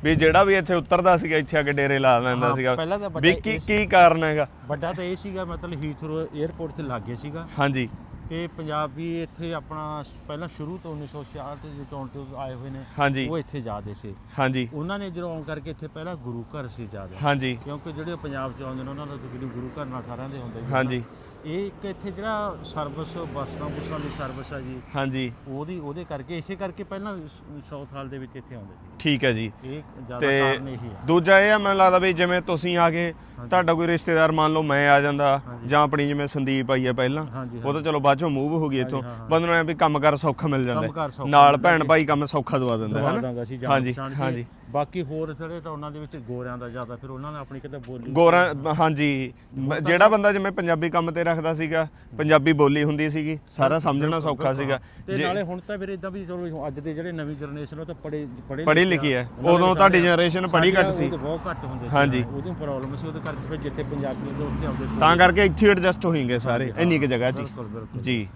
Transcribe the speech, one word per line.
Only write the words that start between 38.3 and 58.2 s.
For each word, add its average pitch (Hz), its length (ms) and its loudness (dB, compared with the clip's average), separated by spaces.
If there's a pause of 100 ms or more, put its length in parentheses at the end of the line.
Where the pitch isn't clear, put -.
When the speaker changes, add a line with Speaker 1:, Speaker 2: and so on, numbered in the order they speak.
Speaker 1:
ਮੂਵ 139 220 0
ਹੋ 160 160 0
ਗਈ 135 140 0
Speaker 2:
ਹਾਂਜੀ, 131 140 -4
Speaker 1:
ਇੱਥੋਂ, 131 60 -4
Speaker 2:
ਹਾਂ, 120 140 -10
ਹਾਂ। 113 120 -14
Speaker 1:
ਬੰਦੇ 165 180 2
ਨੂੰ 170 80 2
ਐਂ 165 100 2
ਵੀ 160 100 -2
ਕੰਮਕਾਰ 151 420 4
ਸੌਖਾ 147 300 -2
ਮਿਲ 135 180 0
ਜਾਂਦਾ, 120 160 0
Speaker 2:
ਕੰਮਕਾਰ 139 300 -4
ਸੌਖਾ 139 200 -8
Speaker 1:
ਨਾਲ 143 220 10
Speaker 2:
ਮਿਲ 139 100 2
Speaker 1:
ਭੈਣ 175 100 6
Speaker 2:
ਜਾਂਦਾ। 160 120 4
Speaker 1:
ਭਾਈ 160 200 4
ਕੰਮ 147 220 2
ਸੌਖਾ 143 320 -2
ਦਵਾ 123 180 0
ਦਿੰਦਾ, 107 240 -2
Speaker 2:
ਦਵਾ 110 100 0
Speaker 1:
ਹਨਾ? - 100 -2
Speaker 2:
ਦਿੰਦਾ 120 240 -6
ਸੀ 123 140 -10
ਜਾਣ 127 120 -4
Speaker 1:
ਹਾਂਜੀ, 127 220 2
Speaker 2:
ਪਛਾਣ 135 220 -8
'ਚ। 143 60 -4
Speaker 1:
ਹਾਂਜੀ। 123 260 -4 (240)
Speaker 2:
ਬਾਕੀ 147 320 -4
ਹੋਰ 156 320 -8
ਥੋੜੇ 165 260 -12
ਟਾਊਨਾਂ 151 300 -12
ਦੇ 147 80 -14
ਵਿੱਚ 151 180 -14
ਗੋਰਿਆਂ 123 420 -10
ਦਾ 120 100 -10
ਜ਼ਿਆਦਾ, 120 280 -10
ਫਿਰ 135 140 -16
ਉਹਨਾਂ 135 220 -12
ਨੇ 151 60 -12
ਆਪਣੀ 135 220 -14
ਕਿਤੇ 143 180 -14
ਬੋਲੀ 127 320 -12
Speaker 1:
ਗੋਰਾ, 170 440 6 (260)
ਹਾਂਜੀ, 143 520 2 (220)
ਮ-, 135 80 -6
Speaker 2:
ਲੋਕਾਂ 143 180 -2
Speaker 1:
ਜਿਹੜਾ 170 240 6
Speaker 2:
ਦਾ 214 40 10
Speaker 1:
ਬੰਦਾ 208 240 4
ਜਿਵੇਂ 196 200 -2
ਪੰਜਾਬੀ 170 380 0
ਕੰਮ 165 200 0
ਤੇ 170 140 -2
ਰੱਖਦਾ 165 300 0
ਸੀਗਾ, 160 340 -2 (300)
ਪੰਜਾਬੀ 156 340 6
ਬੋਲੀ 147 320 6
ਹੁੰਦੀ 151 260 0
ਸੀਗੀ, 151 280 -4 (120)
ਸਾਰਾ 151 180 2
Speaker 2:
ਬਿਲਕੁਲ, 160 120 2
Speaker 1:
ਸਮਝਣਾ 147 260 0
Speaker 2:
ਬਿਲਕੁਲ, 160 140 0
Speaker 1:
ਸੌਖਾ 143 240 -4
Speaker 2:
ਬਿਲਕੁਲ। 135 200 0
Speaker 1:
ਸੀਗਾ। 135 160 -2 (260)
Speaker 2:
ਤੇ 123 80 -6
Speaker 1:
ਜੇ 135 100 0
Speaker 2:
ਨਾਲੇ 190 180 -2
ਹੁਣ 180 180 -6
ਤਾਂ 208 180 -10
ਫਿਰ 190 100 -8
ਇੱਦਾਂ 190 220 -8
ਵੀ 190 160 -10
ਚਲੋ 170 400 -8
ਅੱਜ 143 140 -8
ਦੇ 151 140 -8
ਜਿਹੜੇ 165 180 -8
ਨਵੀਂ 151 240 -8
ਜਨਰੇਸ਼ਨ 147 440 -10
ਉਹ 165 40 -10
ਤਾਂ 160 100 -12
ਪੜ੍ਹੇ, 151 340 -8 (200)